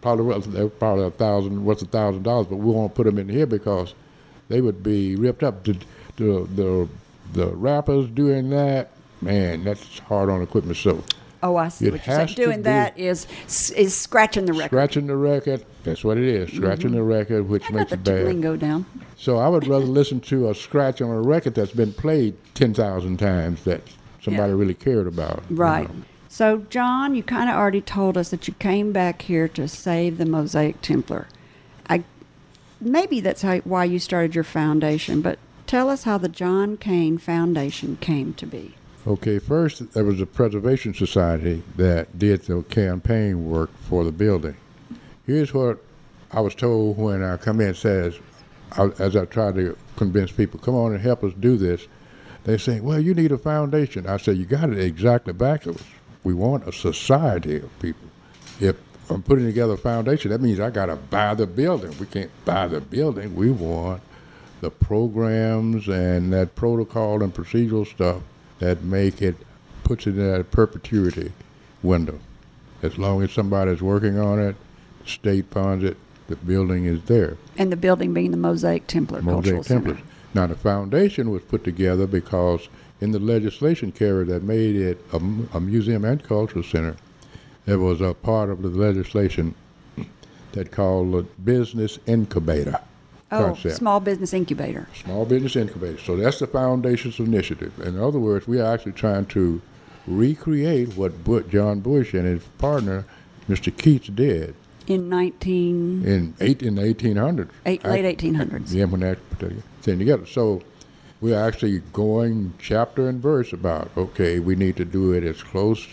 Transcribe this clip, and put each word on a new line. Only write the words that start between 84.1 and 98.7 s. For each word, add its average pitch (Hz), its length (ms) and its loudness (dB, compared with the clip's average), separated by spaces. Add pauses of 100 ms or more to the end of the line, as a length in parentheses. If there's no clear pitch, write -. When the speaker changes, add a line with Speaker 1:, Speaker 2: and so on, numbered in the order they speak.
Speaker 1:
that 87 180 -2
made 110 340 0
it 90 360 -2
a 90 40 -2
m-, 107 360 -2
a 85 80 -2
museum 104 460 0
and 139 160 0
cultural 107 420 -2
center, 82 320 -4 (720)
there 101 120 2
was 90 220 2
a 90 140 0
part 107 340 0
of 95 140 -6
the 95 60 -2
legislation 92 880 0 (960)
that 95 180 -6
called 92 420 2
the 90 100 2 (220)
business 113 640 0
incubator 80 720 0 (520)
Speaker 2:
Oh, 214 160 2
Speaker 1:
concept. 175 300 -2
Speaker 2:
small 208 240 2
business 190 320 -2
incubator. 165 560 -4 (160)
Speaker 1:
Small 101 220 -2
business 131 300 2
incubator. 92 420 -4
So 87 180 -4
that's 117 220 2
the 139 80 -2
foundation's 127 720 0
initiative. 98 640 -2
In 90 180 -6
other 139 200 0
words, 107 300 0
we 120 120 0
are 113 120 2